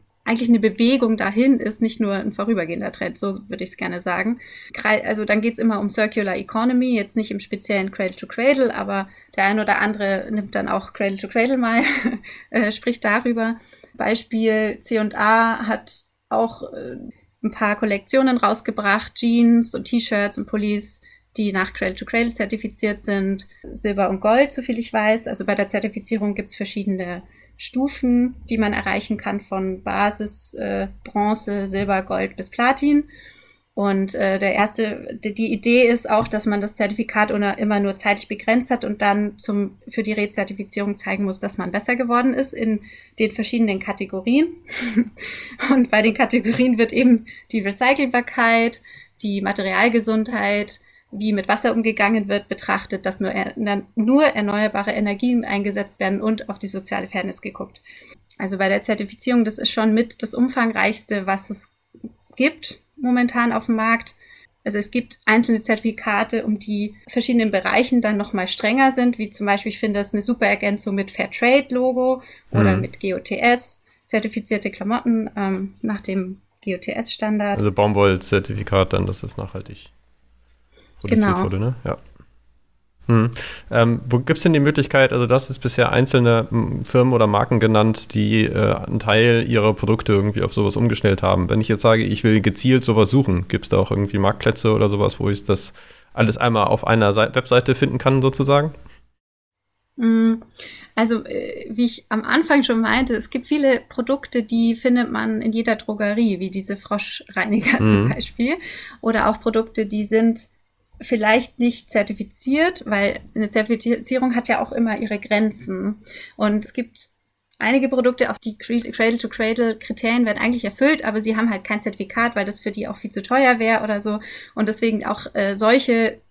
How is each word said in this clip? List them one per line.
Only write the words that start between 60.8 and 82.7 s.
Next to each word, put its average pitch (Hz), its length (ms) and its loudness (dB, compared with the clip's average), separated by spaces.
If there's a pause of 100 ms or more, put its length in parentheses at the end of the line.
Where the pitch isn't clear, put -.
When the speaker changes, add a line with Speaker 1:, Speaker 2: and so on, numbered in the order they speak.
Speaker 1:
was 196 240 -4
es - 240 -12 (600)
gibt - 460 -2 (140)
momentan 247 560 2
auf 226 140 -2
dem 226 100 0
Markt. 226 400 -2 (480)
Also 208 140 -4
es 208 140 -4
gibt - 340 -4
einzelne 226 380 4
Zertifikate, 220 840 -2
um 214 140 -2
die 208 340 -6 (160)
verschiedenen 233 420 2
Bereichen 202 480 2
dann 214 160 0
nochmal 202 320 -2
strenger 262 440 2
sind, 247 260 2
wie 214 140 -6
zum 208 160 -4
Beispiel, 202 240 0
ich - 80 -10
finde 208 200 -2
das 202 140 -4
eine 208 80 0
super 226 240 0
Ergänzung 202 500 0
mit 196 140 -2
Fairtrade-Logo 254 1120 0 (300)
oder 107 240 4
Speaker 2:
Mhm. 95 60 -2
Speaker 1:
mit - 180 -8
G 185 160 -4
O - 40 -6
T - 200 -6
S, - 440 0 (220)
zertifizierte 214 640 -4
Klamotten, 220 640 -2
ähm, 190 460 -4
nach 214 180 -4
dem 190 420 -6 (200)
G 185 140 -4
O - 20 -12
T - 140 -8
S-Standard. 214 640 -2
Speaker 2:
Also 208 140 2
Baumwoll-Zertifikat 101 1200 2
dann, 95 140 0
dass 95 140 -6
das - 140 -12
nachhaltig 98 540 -12 (1080)
produziert 208 260 2
Speaker 1:
Genau. 185 180 2
Speaker 2:
wurde, 95 160 -2
ne? 120 240 -2
Ja. - 140 -4 (1120)